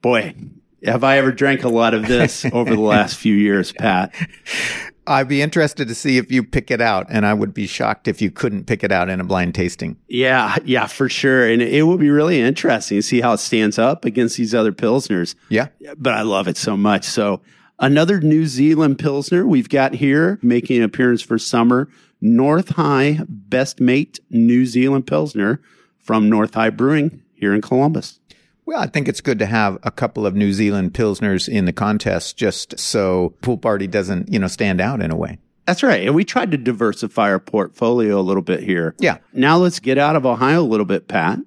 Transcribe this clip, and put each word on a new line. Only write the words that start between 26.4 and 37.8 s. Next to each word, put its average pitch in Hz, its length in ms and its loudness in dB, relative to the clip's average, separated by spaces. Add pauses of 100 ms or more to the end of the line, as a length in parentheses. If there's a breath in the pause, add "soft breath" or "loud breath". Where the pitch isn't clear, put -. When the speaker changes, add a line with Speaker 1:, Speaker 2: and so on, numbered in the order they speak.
Speaker 1:
High 113 160 0
Brewing 143 500 -2 (140)
here 101 180 -2
in 107 80 0
Columbus. 139 580 -2 (480 soft breath)
Speaker 2:
Well, 311 120 -4
I - 80 -4
think 135 200 -4
it's - 140 -6
good 123 160 -2
to 104 80 0
have 104 380 -2
a 107 80 -6
couple 113 340 -4
of 95 80 -2
New 101 180 0
Zealand 98 440 -2
Pilsners 101 520 -2
in 101 180 -2
the 90 60 0
contest 101 640 -2
just - 440 -6
so 92 640 -2
Pool 123 160 -2
Party 101 260 -2
doesn't, 95 480 -4
you 110 60 0
know, 95 80 -2
stand 92 340 -2
out 110 220 -2
in 80 80 -4
a 80 40 -4
way. - 220 -6 (300)
Speaker 1:
That's 180 160 0
right. 175 180 2
And 120 140 0
we 185 80 4
tried - 260 -2
to 156 80 -2
diversify 110 720 -2
our 95 80 2
portfolio 107 840 0